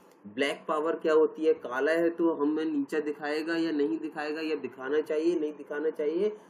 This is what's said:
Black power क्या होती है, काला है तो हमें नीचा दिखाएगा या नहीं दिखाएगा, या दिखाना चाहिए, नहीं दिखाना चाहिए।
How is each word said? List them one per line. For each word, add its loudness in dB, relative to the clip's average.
Black -2
power 0
क्या 2
होती 4
है, 6
काला -2
है 4
तो 2
हमें 0
नीचा -2
दिखाएगा -4
या 0
नहीं 2
दिखाएगा, -6
या -2
दिखाना -2
चाहिए, 0
नहीं -2
दिखाना -6
चाहिए। 0